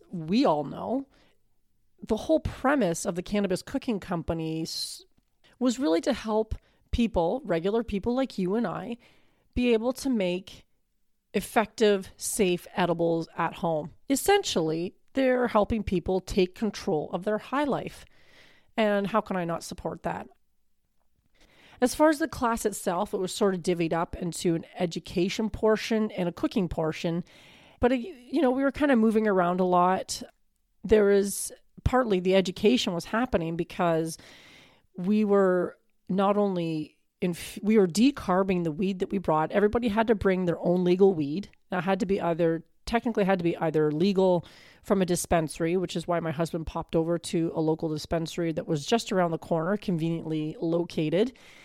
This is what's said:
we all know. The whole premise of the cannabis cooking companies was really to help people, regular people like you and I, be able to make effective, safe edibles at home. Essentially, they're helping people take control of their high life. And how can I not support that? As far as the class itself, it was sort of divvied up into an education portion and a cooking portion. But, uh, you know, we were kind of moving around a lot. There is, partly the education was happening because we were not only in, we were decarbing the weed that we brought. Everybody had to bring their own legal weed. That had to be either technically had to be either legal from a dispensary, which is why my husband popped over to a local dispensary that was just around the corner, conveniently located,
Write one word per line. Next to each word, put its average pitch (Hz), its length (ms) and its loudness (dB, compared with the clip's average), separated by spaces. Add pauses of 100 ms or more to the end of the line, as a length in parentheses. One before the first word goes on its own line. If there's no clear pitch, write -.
(120)
we 185 340 0
all 151 180 2
know. 254 440 -6 (1000)
The 214 100 0
whole 320 220 0
premise 247 640 0
of 185 120 -4
the 180 80 -4
cannabis 196 400 -2
cooking 233 360 -4
companies 165 1040 -6 (540)
was 240 220 0
really 320 220 0
to 277 120 -2
help 220 400 -4 (380)
people, 208 520 0
regular 190 400 0
people 208 300 -4
like 262 240 -4
you 185 160 -2
and 226 140 -2
I, 185 300 -8 (580)
be 247 180 2
able 226 200 2
to - 160 -4
make 190 560 -2 (680)
effective, 208 800 0
safe - 600 -2
edibles 170 600 0
at 170 200 -4
home. 160 340 -4 (180)
Essentially, 190 840 0 (200)
they're 254 340 2
helping 208 340 2
people 185 380 -2
take 180 340 0
control 202 580 -4
of 180 120 -6
their 214 160 -2
high 277 240 -4
life. - 420 -4 (720)
And 208 300 2
how 214 140 0
can 196 140 -6
I 175 100 -2
not 165 180 -4
support - 400 -10
that? 196 240 -8 (1500)
As 247 120 2
far 311 140 4
as 302 120 4
the 320 100 -2
class 233 360 -2
itself, 196 480 -2
it 202 40 -2
was 185 160 -4
sort 202 200 2
of 180 80 -4
divvied 170 300 0
up 170 240 -2
into 170 400 -2
an 165 80 -4 (160)
education 185 680 -2
portion 214 640 0
and 175 180 -2
a - 20 -2
cooking 196 380 -2
portion. 165 560 -2 (560)
But, 240 100 4
uh, 269 40 2
you 262 460 -4
know, 254 100 4
we 269 120 0
were 277 80 2
kind 285 180 0
of 240 100 4
moving 220 280 4
around 185 320 2
a 185 60 2
lot. 180 580 2 (640)
There 202 260 6
is, 202 400 0 (320)
partly 220 380 2
the 185 140 2
education 196 580 2
was 170 120 -4
happening 170 520 -2
because 165 600 0 (800)
we 208 300 2
were 196 520 2 (300)
not 196 300 2
only 170 580 -2 (240)
in, 180 160 0 (260)
we 214 160 4
were 196 100 8
decarbing 190 760 2
the 165 80 -2
weed 180 280 -2
that 190 120 -4
we 202 60 0
brought. 160 340 0
Everybody 214 380 2
had 220 180 0
to 233 80 4
bring 185 300 0
their 170 140 0
own 180 260 2
legal 190 280 6
weed. 156 360 -4 (200)
That 185 140 -2
had 190 160 0
to 190 60 -2
be 190 160 0
either 165 420 0 (220)
technically 226 380 0
had 190 160 4
to 170 40 -2
be 165 140 0
either 156 340 2
legal 180 540 2 (380)
from 196 180 2
a 185 40 2
dispensary, 170 720 0
which 175 180 -4
is 170 120 -6
why 170 120 0
my 160 120 -4
husband 160 360 -4
popped - 280 -6
over 165 220 2
to 165 380 -2
a 165 60 0
local 156 280 -2
dispensary 165 640 -4
that 165 160 -6
was 151 180 -2
just - 260 -2
around 175 200 2
the 160 60 -2
corner, 175 400 -2
conveniently 160 840 -4
located, 170 720 0 (320)